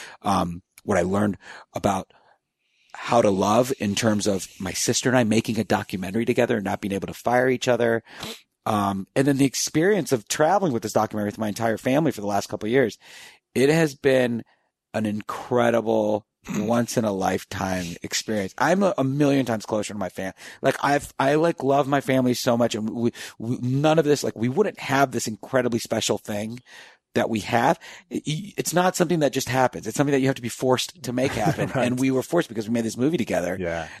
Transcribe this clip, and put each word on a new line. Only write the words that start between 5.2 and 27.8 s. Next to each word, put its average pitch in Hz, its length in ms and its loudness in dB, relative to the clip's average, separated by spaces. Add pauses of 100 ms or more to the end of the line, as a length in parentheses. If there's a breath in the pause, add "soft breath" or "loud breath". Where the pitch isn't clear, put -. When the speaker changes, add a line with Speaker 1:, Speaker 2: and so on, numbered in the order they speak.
Speaker 1:
making 110 340 0
a 104 60 -2
documentary 101 600 -2
together 120 300 2
and 101 100 -2
not 98 140 -2
being 98 140 -4
able 92 140 -4
to 92 60 -10
fire 123 360 0
each 123 180 -2
other. 117 360 2 (640 loud breath)
Um, 101 400 0 (120)
and 135 100 2
then 143 100 2
the 139 80 4
experience 160 680 0
of 113 160 -2
traveling 175 420 2
with 113 120 -2
this 107 100 -6
documentary 107 340 0
with 104 100 -4
my 107 120 -2
entire 113 280 -2
family 143 360 2
for 107 80 -12
the 101 60 -6
last 101 200 -2
couple 107 200 -6
of 110 40 -2
years. 123 260 2 (560 loud breath)
It 127 160 4
has 160 260 2
been 127 480 2 (500)
an 110 120 -2
incredible 110 1200 0 (200)
Speaker 2:
<clears throat> - 120 -8
Speaker 1:
once 113 400 0
in 113 80 2
a 104 60 0
lifetime 95 720 -2 (180)
experience. 104 540 -4
I'm 180 260 2
a, 180 140 2
a - 60 0
million 139 420 2
times 113 200 -2
closer 104 280 -4
to 104 60 -8
my 92 100 -4
fam-, 95 240 -8 (280 loud breath)
like, 135 220 2
I've, 143 340 0
I, 135 180 2
like, 165 280 0
love 139 240 2
my 139 140 2
family 127 320 2
so 117 240 0
much, 117 180 2
and 107 140 -4
we, 117 220 -2 (280 loud breath)
we, 113 220 -4
none 143 360 2
of 160 80 6
this, 147 200 2
like, 113 100 -4
we 113 140 -2
wouldn't 180 300 0
have 135 320 2
this 117 160 -4
incredibly 120 520 0
special 113 380 0
thing 110 420 -6 (560 loud breath)
that 117 140 2
we 110 120 0
have. 120 380 2 (320 loud breath)